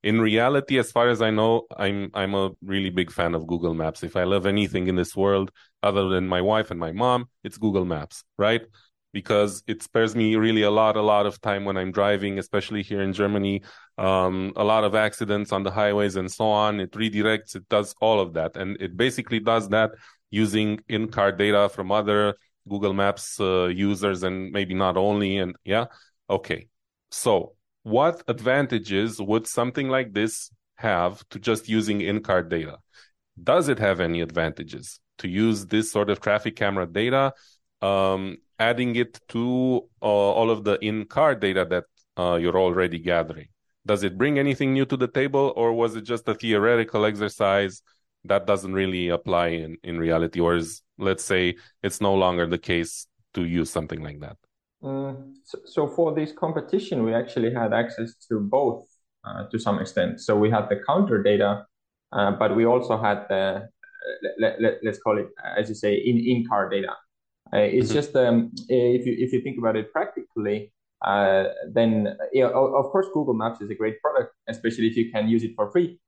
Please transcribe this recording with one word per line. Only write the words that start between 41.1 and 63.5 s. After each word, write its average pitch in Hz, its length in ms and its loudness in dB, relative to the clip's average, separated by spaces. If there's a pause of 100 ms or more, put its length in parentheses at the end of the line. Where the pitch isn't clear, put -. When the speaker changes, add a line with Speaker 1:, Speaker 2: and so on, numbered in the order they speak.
Speaker 1:
data 98 340 0
that, 87 160 -2 (360)
uh, 87 140 2
you're 87 240 2
already 90 400 2
gathering? 82 480 -2 (380)
Does 101 180 0
it 92 140 -4
bring 139 200 2
anything 139 360 0
new 135 140 2
to 135 100 -2
the 127 100 0
table, 135 480 0
or 117 160 2
was 117 240 0
it 110 60 -8
just 113 260 -6
a 110 80 0
theoretical 110 720 2
exercise 101 760 0 (440)
that 98 200 2
doesn't 95 280 0
really 92 340 0
apply 85 400 0
in, 82 340 -6
in 85 160 -8
reality, 82 440 0
or 85 140 4
is, 82 260 -6 (160)
let's 95 260 -2
say, 90 320 0 (280)
it's 101 180 -4
no 98 140 4
longer 90 320 2
the 85 100 -2
case 85 500 -4 (260)
to 90 120 -2
use 85 240 -2
something 78 340 -6
like 73 160 -14
that? 71 160 -16 (480)
Speaker 2:
Mm, 135 500 -10 (100)
so, - 220 -14
so 147 220 -2
for 156 260 0
this 151 200 -4
competition, 160 680 -2
we 113 80 2
actually 120 400 0
had 117 220 -2
access 117 400 -2 (160)
to 110 100 -2
both, 117 460 0 (380)
uh, - 260 -12
to 113 80 -4
some 101 220 0
extent. - 420 -2
So 107 160 2
we 107 140 4
had 107 180 0
the 101 160 0
counter 143 380 2
data, 101 420 2 (460)
uh, 101 200 0
but 104 240 2
we 113 100 4
also 120 360 2
had 104 260 0
the, 98 80 -2
uh, 95 260 -2 (600)